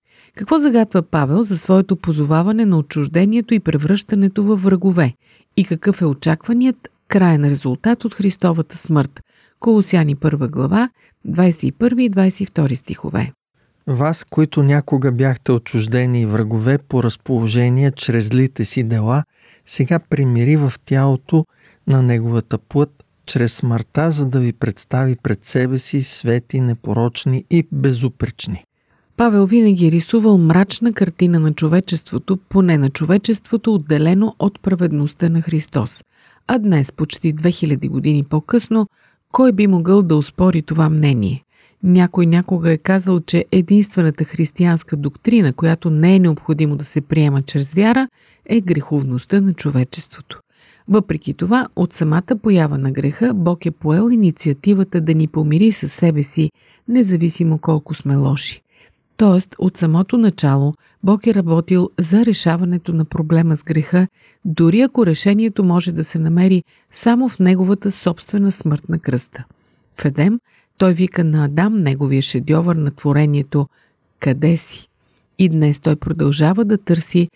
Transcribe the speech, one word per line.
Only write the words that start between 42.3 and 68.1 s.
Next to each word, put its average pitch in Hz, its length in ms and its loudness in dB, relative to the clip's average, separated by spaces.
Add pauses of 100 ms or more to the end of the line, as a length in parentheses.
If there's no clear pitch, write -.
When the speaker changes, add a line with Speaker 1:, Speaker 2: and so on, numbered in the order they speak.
Speaker 1:
е 156 60 0
казал, 185 420 0
че 170 320 -2
единствената 185 720 0
християнска 165 720 -2
доктрина, 147 560 0
която 165 380 -2
не 165 260 4
е - 20 6
необходимо 151 580 0
да 143 80 -8
се - 160 -6
приема 143 420 0
чрез 139 320 -6
вяра, 240 340 2 (380)
е 226 140 0
греховността 147 800 -2
на 190 140 0
човечеството. - 840 -6 (480)
Въпреки 190 460 0
това, 226 320 -2 (100)
от 175 160 -2
самата 165 500 -2
поява 160 360 2
на 135 120 -2
греха, 147 440 -2
Бог 175 320 -2
е 165 40 0
поел 175 420 0
инициативата 190 880 0
да 160 140 0
ни 156 140 0
помири 156 440 2
със 151 200 -8
себе 156 300 0
си, 156 280 -2 (380)
независимо 170 720 0
колко 156 360 -2
сме 139 220 -2
лоши. 139 460 -4 (540)
Тоест, 185 420 2
от 185 180 -2
самото 175 420 0
начало 147 560 2 (280)
Бог 202 240 0
е 226 80 2
работил 175 640 0
за 185 260 2
решаването 175 680 -2
на 160 120 0
проблема 160 520 0
с - 80 -12
греха, 160 440 0 (360)
дори 170 360 2
ако 247 260 2
решението 202 580 0
може 175 280 0
да 160 120 -6
се - 140 -8
намери 175 460 2 (260)
само 240 380 0
в - 100 -10
неговата 185 520 2
собствена 196 600 -4